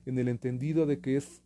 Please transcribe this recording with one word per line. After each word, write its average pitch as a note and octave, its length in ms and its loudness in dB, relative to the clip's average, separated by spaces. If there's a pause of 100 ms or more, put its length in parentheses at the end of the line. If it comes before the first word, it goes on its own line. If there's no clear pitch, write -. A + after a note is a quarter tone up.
en C3 120 -2
el B2 100 2
entendido C3 580 0
de C#3+ 140 0
que C3 160 0
es - 300 -6